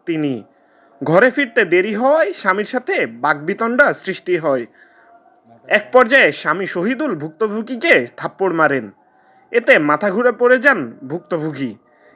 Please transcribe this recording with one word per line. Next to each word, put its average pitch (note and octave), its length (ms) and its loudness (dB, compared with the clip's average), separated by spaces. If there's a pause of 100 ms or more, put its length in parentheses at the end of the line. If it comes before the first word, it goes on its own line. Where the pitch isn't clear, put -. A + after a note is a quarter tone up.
তিনি। D3 380 -4 (600)
ঘরে F#3+ 260 4
ফিরতে A#3 340 0
দেরি F#3 300 0
হওয়ায় D4+ 380 2
স্বামীর G3+ 320 -2
সাথে B3+ 420 -4
বাকবিতণ্ডা D#3 880 0
সৃষ্টি F3+ 460 -4
হয়। C3+ 280 -2 (1000)
এক G3+ 260 -2
পর্যায়ে B3 400 6
স্বামী E3+ 340 -4
শহীদুল A3+ 520 -4
ভুক্তভোগীকে G#3+ 880 -2 (100)
থাপ্পড় E3+ 380 -4
মারেন। C#3 360 0 (600)
এতে A#3 280 4
মাথা D3+ 320 0
ঘুরে A#3+ 220 0
পড়ে B3 260 2
যান G#3 340 0 (160)
ভুক্তভোগী। D3+ 680 -6 (420)